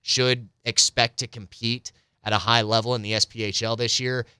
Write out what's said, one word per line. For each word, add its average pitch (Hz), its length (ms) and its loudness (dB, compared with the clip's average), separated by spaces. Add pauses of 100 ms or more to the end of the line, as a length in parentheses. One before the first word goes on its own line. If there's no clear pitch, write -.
should 127 440 2 (160)
expect - 560 2
to 120 80 -4
compete 117 640 -6 (320)
at 107 80 -2
a 107 60 2
high 113 240 2
level 113 340 0
in 113 60 -4
the 104 120 -4
S 107 120 0
P 113 180 -8
H 104 180 -4
L 113 140 -2
this 117 240 -2
year. 127 260 -4 (140)